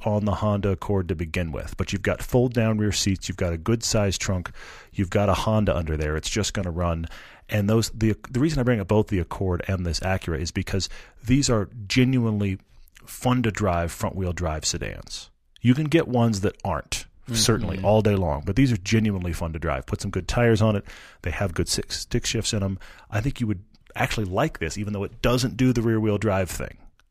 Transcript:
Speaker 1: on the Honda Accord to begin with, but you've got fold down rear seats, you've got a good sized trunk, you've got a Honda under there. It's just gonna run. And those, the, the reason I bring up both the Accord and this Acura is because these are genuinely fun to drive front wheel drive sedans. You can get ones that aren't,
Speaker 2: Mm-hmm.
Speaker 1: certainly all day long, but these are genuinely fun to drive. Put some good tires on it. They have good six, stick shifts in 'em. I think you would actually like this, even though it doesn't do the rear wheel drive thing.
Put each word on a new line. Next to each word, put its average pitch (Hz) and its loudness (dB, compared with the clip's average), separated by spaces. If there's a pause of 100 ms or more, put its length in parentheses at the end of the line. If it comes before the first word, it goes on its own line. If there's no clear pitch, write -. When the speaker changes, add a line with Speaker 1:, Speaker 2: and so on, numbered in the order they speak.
Speaker 1:
on 104 2
the 101 2
Honda 101 0
Accord 95 0
to 95 0
begin 82 -4
with, - -8
but - -4
you've 95 -2
got - 0
fold 127 2
down 110 2
rear 104 2
seats, - 0
you've 90 -6
got 90 0
a 82 -2
good 113 0
sized 101 0
trunk, 92 -4 (420)
you've 98 0
got 101 2
a 92 4
Honda 107 2
under 78 -2
there. 76 -2
It's 76 -4
just - -2
gonna 90 -4
run. 82 -2 (420)
And 104 2
those, 110 2
the, 110 0 (120)
the 123 -2
reason 151 2
I 123 2
bring 117 2
up 90 -6
both 107 4
the 95 0
Accord 87 -2
and 90 -2
this 82 -2
Acura 90 -2
is 85 -4
because 95 -4 (360)
these 127 4
are 107 2 (180)
genuinely 113 2 (460)
fun 127 0
to 110 0
drive 87 0
front - -6
wheel 92 -2
drive 80 -4
sedans. - -8 (300)
You 120 6
can 156 0
get 156 2
ones 117 2
that 98 0
aren't, - -4 (200)
Speaker 2:
Mm-hmm. 120 -6
Speaker 1:
certainly 101 2
all 107 6
day 104 4
long, 78 0
but 95 0
these 127 6
are 113 2
genuinely 98 0
fun 80 -4
to 80 -6
drive. 71 -2
Put - -4
some 98 -6
good 90 -4
tires 113 4
on 110 4
it. 98 -4 (380)
They 82 -4
have 92 -2
good 85 -2
six, - -4
stick - -4
shifts - -2
in 104 0
'em. 95 -2 (320)
I 107 -2
think 127 -2
you 117 0
would 98 -2 (320)
actually 113 -2
like 107 0
this, 80 -4
even 104 -4
though 101 -2
it - -10
doesn't 123 0
do 127 4
the 117 0
rear 113 4
wheel 107 2
drive 95 0
thing. - -8 (320)